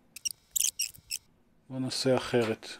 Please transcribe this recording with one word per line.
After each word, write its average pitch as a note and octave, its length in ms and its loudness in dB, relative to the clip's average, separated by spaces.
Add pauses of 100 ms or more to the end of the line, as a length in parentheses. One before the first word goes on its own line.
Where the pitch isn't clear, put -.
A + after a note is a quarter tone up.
(1700)
בוא C3 100 -4
נעשה C3 380 2
אחרת. A2+ 500 0 (120)